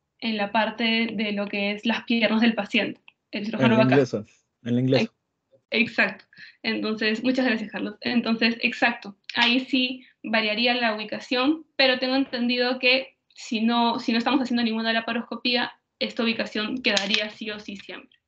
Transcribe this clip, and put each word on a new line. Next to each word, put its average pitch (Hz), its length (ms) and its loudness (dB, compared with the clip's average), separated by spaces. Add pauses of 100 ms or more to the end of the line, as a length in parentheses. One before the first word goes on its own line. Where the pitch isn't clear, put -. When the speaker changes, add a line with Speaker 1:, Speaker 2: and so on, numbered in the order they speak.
(200)
Speaker 1:
en 226 180 -4
la 202 140 -2
parte 226 640 0
de 208 180 -2
lo 202 160 -4
que 202 240 -2
es 208 140 -6
las 226 180 0
piernas 220 380 2
del 233 140 4
paciente. 202 460 -2 (300)
El 208 140 -6
cirujano 131 280 2
Speaker 2:
En - 40 4
la - 0 -
Speaker 1:
va - 80 6
acá. 131 100 4
Speaker 2:
inglesa, 123 300 2 (380)
en 117 120 0
la 123 60 2
inglesa. 131 320 2 (580)
Speaker 1:
Ex-, 226 200 2
exacto. 202 340 -2 (360)
Entonces, 214 640 -2
muchas 254 220 2
gracias, 220 260 -2
Carlos. 202 300 -6
Entonces, 226 600 0
exacto. 233 540 -2 (200)
Ahí 240 260 2
sí 254 440 -2 (160)
variaría 220 540 0
la 240 200 0
ubicación, 247 680 -2 (120)
pero 262 220 4
tengo 254 160 0
entendido 247 640 0
que 254 380 0 (120)
si - 320 -4
no, 233 380 2
si - 120 -2
no 226 60 4
estamos 254 240 2
haciendo 240 220 0
ninguna 226 300 -2
laparoscopía, 233 760 -2 (280)
esta 226 240 -4
ubicación 226 580 -4
quedaría 208 480 0
sí 214 200 -12
o 208 100 -10
sí 202 180 -14
siempre, - 500 -18